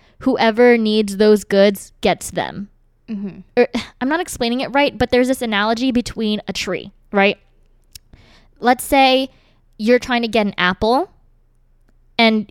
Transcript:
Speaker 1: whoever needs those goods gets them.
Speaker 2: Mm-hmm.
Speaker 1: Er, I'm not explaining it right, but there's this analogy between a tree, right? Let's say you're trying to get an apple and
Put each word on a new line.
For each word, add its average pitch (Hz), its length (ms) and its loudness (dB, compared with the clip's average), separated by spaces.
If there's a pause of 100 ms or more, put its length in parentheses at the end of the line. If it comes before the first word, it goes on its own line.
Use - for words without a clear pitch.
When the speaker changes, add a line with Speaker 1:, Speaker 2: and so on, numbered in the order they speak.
(200)
Speaker 1:
whoever 240 580 2
needs 214 380 -2
those 214 260 4
goods 196 580 2
gets - 300 -2
them. 139 380 -8 (400)
Speaker 2:
Mm-hmm. 202 320 -10 (180)
Speaker 1:
Er, 240 80 4 (340)
I'm 247 80 -4
not 320 120 -2
explaining 247 400 -6
it 269 80 -6
right, 277 280 0
but 247 140 -2
there's 247 180 2
this 262 140 -4
analogy 226 480 -2
between 220 560 -4
a 196 60 -8
tree, - 400 -8 (180)
right? 196 280 2 (1200)
Let's 247 240 0
say 269 460 2 (480)
you're 233 200 2
trying 240 240 -2
to 233 60 -6
get 214 180 0
an 196 100 -6
apple 220 540 -2 (1080)
and 220 320 0